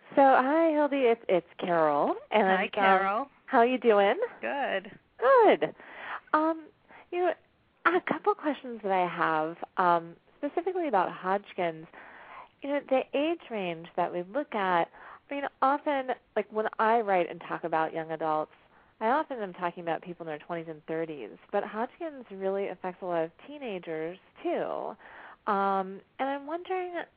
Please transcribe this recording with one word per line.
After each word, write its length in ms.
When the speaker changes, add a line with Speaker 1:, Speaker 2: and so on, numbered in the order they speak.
Speaker 1:
So, 60
hi, 520
Hildy. 340
It's, 200
it's 200
Carol. 560
And, 160
Speaker 2:
Hi, 180
Speaker 1:
um, 80
Speaker 2:
Carol. 560
Speaker 1:
how 160
you 160
doing? 360
Speaker 2:
Good. 480
Speaker 1:
Good. 560
Um, 320
you 140
know, 80
a 140
couple 220
questions 480
that 100
I 160
have, 480
um, 340
specifically 520
about 220
Hodgkin's. 760
You 80
know, 100
the 100
age 280
range 460
that 160
we 100
look 220
at, 340
I 40
mean, 100
often, 480
like, 160
when 140
I 220
write 300
and 180
talk 160
about 280
young 200
adults, 400
I 100
often 300
am 140
talking 300
about 180
people 220
in 40
their 120
twenties 280
and 180
thirties, 440
but 100
Hodgkin's 680
really 360
affects 320
a 60
lot 160
of 80
teenagers, 720
too. 540
Um, 540
and 100
I'm 200
wondering 420